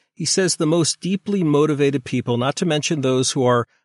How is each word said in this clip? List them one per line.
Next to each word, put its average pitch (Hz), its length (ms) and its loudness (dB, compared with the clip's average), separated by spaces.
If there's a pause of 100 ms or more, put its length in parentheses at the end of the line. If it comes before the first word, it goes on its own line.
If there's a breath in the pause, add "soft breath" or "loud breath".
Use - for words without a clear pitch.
(140)
He 170 120 -8
says, 185 320 0
"The 160 100 0
most 165 320 0
deeply 190 440 -4
motivated 143 600 2
people, 123 340 -2
not 131 200 -2
to 190 100 -2
mention 151 340 -2
those 131 300 0
who 135 120 0
are 120 240 2 (180)